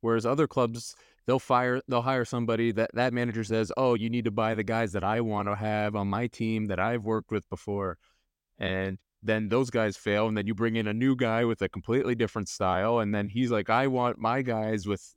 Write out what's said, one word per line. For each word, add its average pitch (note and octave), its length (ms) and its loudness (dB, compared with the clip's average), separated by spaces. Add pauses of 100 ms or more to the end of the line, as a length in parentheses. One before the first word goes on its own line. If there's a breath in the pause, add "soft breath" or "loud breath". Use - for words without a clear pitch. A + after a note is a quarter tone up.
Whereas A2+ 240 2
other C#3 220 2
clubs, A#2 480 -2 (300 soft breath)
they'll B2+ 140 2 (140)
fire, B2 340 2
they'll B2 140 2 (120)
hire B2 120 2
somebody A#2 460 0
that, A2 220 0
that A#2+ 200 0
manager A#2+ 300 -2
says, A2 340 0
"Oh, B2+ 180 4
you A2+ 140 -2
need A#2 160 -2
to A2 60 2 (120)
buy A2+ 120 0
the G#2+ 80 -2 (120)
guys A2+ 180 0
that F#2+ 100 -2
I A2 180 2
want G#2 260 -2
to G#2 80 0
have G#2+ 400 0
on G2 120 0
my G#2+ 200 -2
team A2 400 -2
that F#2 120 -2
I've A2+ 240 0
worked A2 280 -2
with G#2 180 -4
before." G2+ 480 -6 (600)
And F#2+ 400 -4 (260)
then A2 260 0
those B2 200 2
guys A2 280 0
fail, G#2+ 300 0
and A2 100 -2
then G2+ 100 -2
you G#2+ 80 -2
bring A2+ 200 0
in A2 120 0
a G#2 60 0
new B2+ 220 2
guy A#2+ 300 2
with A2+ 160 0
a F#2+ 80 0
completely A#2+ 460 0
different A2 340 -2
style, G2+ 500 0
and G#2 160 0
then G2+ 140 -2
he's A#2 220 0
like, G#2+ 180 0
"I B2 180 4
want B2 320 0
my A#2+ 220 0
guys A2 460 -2
with G2+ 160 -2 (140)